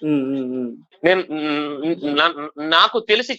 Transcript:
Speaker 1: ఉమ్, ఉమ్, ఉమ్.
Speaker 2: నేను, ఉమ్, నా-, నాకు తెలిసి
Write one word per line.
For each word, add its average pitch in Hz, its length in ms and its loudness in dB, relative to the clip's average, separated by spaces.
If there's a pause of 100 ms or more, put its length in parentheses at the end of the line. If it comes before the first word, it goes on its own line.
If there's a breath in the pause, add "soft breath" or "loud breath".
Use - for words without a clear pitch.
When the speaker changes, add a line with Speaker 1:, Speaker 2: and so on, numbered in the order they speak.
Speaker 1:
ఉమ్, 147 200 2
ఉమ్, 131 280 -2
ఉమ్. 123 240 -6 (280)
Speaker 2:
నేను, 170 260 4
ఉమ్, 147 840 -2
నా-, 151 420 0
నాకు 170 420 2
తెలిసి 233 380 0